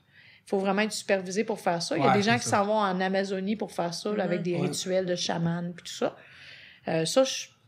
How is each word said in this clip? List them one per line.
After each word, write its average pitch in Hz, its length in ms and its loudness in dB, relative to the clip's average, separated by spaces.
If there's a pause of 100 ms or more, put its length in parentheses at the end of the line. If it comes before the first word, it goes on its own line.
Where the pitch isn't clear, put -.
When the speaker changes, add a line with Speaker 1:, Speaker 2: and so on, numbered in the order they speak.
(460)
Speaker 1:
Il - 40 -20
faut 202 100 0
vraiment 196 240 2
être 214 80 0
supervisé 190 520 -2
pour 214 160 -4
faire 170 220 0
ça. - 160 -2
Il - 60 2
y - 20 4
a - 40 6
Speaker 2:
Ouais, - 40 6
Speaker 1:
des 208 80 6
gens 220 120 4
Speaker 2:
c'est 240 100 2
Speaker 1:
qui - 60 -4
Speaker 2:
ça. 240 100 4
Speaker 1:
s'en 196 80 2
vont 214 100 2
en 190 240 2
Amazonie 190 540 0
pour 196 160 -6
faire 170 220 -4
ça, 208 200 -4
là, 202 100 0
avec 175 160 0
Speaker 3:
Mhm. 165 40 -4
Speaker 1:
des 175 120 0
Speaker 2:
Ouais. 147 120 0
Speaker 1:
rituels 185 400 0
de 180 80 0
chaman 170 580 -2
puis 175 120 -16
tout - 120 -12
ça. - 180 -2 (720)
Euh, 165 180 0
ça, 262 180 4
je, - 240 -2 (200)